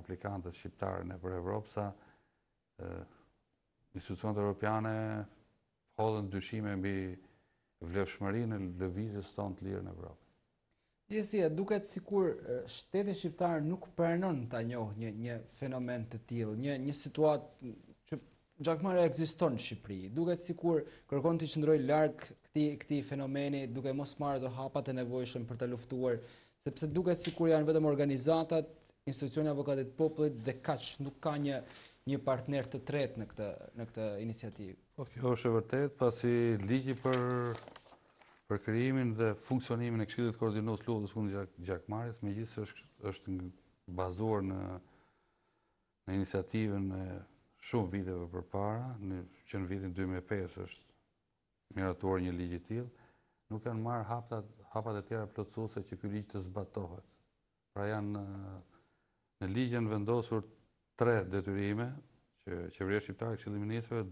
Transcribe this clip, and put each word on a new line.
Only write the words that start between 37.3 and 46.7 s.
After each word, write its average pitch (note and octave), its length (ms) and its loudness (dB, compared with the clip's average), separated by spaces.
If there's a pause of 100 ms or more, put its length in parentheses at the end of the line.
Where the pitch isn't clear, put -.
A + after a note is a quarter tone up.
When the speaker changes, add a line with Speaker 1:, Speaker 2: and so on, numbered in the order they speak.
Speaker 1:
për G2+ 160 0
krijimin B2 540 4
dhe A2+ 140 6 (120)
funksionimin A#2+ 600 2
e - 40 2
Këshillit A#2 320 0
Koordinues G#2+ 460 0
Luftës G#2+ 300 0
kundër G2+ 200 0
gjak-, F#2+ 180 -6 (140)
gjakmarrjes, G#2+ 560 -4
megjithëse G#2+ 400 -4
është, - 240 -14 (220)
është F#2+ 240 -6
ng-, F#2 180 -6 (480)
bazuar G2 460 0
në, F#2+ 120 -2 (1500)
në F#2+ 120 0
iniciativën G2 760 0